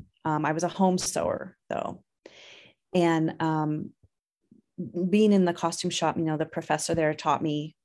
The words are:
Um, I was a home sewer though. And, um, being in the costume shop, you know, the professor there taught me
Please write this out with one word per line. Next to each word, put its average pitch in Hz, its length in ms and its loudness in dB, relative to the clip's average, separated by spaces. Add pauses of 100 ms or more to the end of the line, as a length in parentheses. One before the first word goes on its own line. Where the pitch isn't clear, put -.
(240)
Um, 151 200 0
I 151 80 0
was 165 120 -2
a 170 40 0
home 185 300 2
sewer - 580 -4 (120)
though. - 340 -6 (920)
And, 165 460 2
um, 156 500 -2 (1200)
being 208 220 6
in 190 120 6
the 175 80 2
costume 170 380 -4
shop, 160 260 -2
you 170 80 0
know, 156 120 0
the 151 100 -2
professor 160 480 -2
there 156 200 2
taught 151 280 0
me 151 420 -4